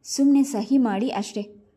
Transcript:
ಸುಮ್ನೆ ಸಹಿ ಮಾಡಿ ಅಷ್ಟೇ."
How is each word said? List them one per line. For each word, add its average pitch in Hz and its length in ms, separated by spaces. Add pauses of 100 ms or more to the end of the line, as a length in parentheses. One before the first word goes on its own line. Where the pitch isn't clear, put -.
ಸುಮ್ನೆ 277 380
ಸಹಿ 269 360
ಮಾಡಿ 226 300
ಅಷ್ಟೇ." 208 340 (340)